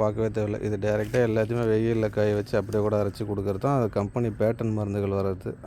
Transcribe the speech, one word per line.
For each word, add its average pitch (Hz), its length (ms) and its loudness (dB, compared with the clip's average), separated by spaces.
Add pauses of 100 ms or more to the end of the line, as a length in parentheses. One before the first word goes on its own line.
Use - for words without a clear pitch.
பார்க்கவே 110 320 0
தேவையில்ல. 107 320 -2
இது 107 180 -2
டைரக்டா 107 340 0 (100)
எல்லாத்தையுமே 110 440 0
வெயில்ல 113 380 2
காய 107 240 2
வச்சு 104 260 -2
அப்படியே 104 240 0
கூட 107 180 2
அரைச்சு 101 280 -2
கொடுக்கறது 98 340 -2
தான் 139 140 2
அது 117 100 2 (100)
கம்பெனி 107 300 -2 (100)
பேட்டன் 113 400 0
மருந்துகள் 101 400 0
வர்றது. 98 320 -2 (160)